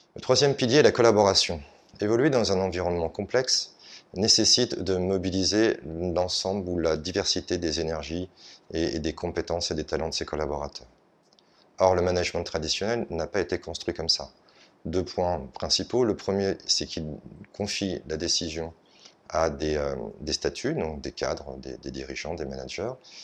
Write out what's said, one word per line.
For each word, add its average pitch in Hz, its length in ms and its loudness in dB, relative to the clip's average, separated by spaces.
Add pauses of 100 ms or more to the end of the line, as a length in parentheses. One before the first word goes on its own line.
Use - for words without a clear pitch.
(160)
Le - 40 -10
troisième 131 360 4
pilier 127 220 4
est 147 40 8
la 107 100 8
collaboration. 101 680 4 (400)
Évoluer 117 300 4
dans 110 200 2
un 92 100 2
environnement 87 480 0
complexe - 640 -2 (400)
nécessite 110 640 4
de 92 160 0
mobiliser 95 880 2
l'ensemble 90 840 -2
ou 87 100 0
la 80 180 2
diversité 90 640 -2
des 82 200 -2
énergies 82 500 -4 (440)
et, 82 240 0
et - 20 -2
des 78 140 -2
compétences 85 580 -4
et 85 40 -2
des 78 100 -4
talents 78 240 -4
de 78 60 -6
ses 78 100 -2
collaborateurs. 73 640 -6 (880)
Or, 95 160 6
le 90 80 4
management 90 400 0
traditionnel 98 680 -2
n'a 82 180 -2
pas 101 120 0
été 87 200 -2
construit - 340 -6
comme 80 140 -4
ça. - 220 0 (540)
Deux 87 200 0
points 87 500 -2
principaux. 113 500 0
Le 101 120 2
premier, 98 400 0 (100)
c'est - 200 0
qu'il 78 200 -6 (460)
confie 101 560 -4
la 78 80 -2
décision 82 560 -2 (560)
à 82 200 2
des, 76 280 0
euh, 71 180 -2 (260)
des 76 120 -4
statuts, - 420 -2
donc 80 260 -4
des 69 120 -8
cadres, 71 460 -4
des, 65 180 -12
des 67 160 -10
dirigeants, 67 420 -8
des 73 120 -6
managers. 67 440 -6 (340)